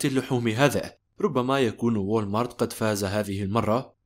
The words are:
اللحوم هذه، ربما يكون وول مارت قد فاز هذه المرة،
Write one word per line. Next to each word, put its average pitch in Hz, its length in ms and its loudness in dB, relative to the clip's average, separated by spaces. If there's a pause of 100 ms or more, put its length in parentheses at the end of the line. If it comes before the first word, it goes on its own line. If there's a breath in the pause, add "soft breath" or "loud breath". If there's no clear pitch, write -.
اللحوم 131 420 0
هذه، 107 440 2 (300)
ربما 135 380 0
يكون 117 380 2
وول 104 300 0
مارت 113 260 -2
قد 117 200 -2
فاز 110 300 -2
هذه 101 400 -2
المرة، 104 520 0 (100)